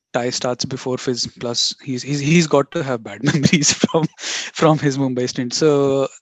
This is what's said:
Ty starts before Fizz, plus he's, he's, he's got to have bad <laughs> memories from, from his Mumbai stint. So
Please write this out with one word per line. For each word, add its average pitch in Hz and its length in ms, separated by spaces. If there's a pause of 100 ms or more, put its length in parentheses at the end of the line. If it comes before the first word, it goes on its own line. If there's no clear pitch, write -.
(120)
Ty 123 180
starts 123 340
before 131 340
Fizz, 120 280 (120)
plus - 440
he's, 127 200
he's, 143 180
he's 160 260
got 143 260
to 170 100
have 123 220
bad 101 200
<laughs> 143 80
memories 139 400
from, - 340 (120)
from - 600
his 139 200
Mumbai 127 300
stint. 123 260
So 139 540 (140)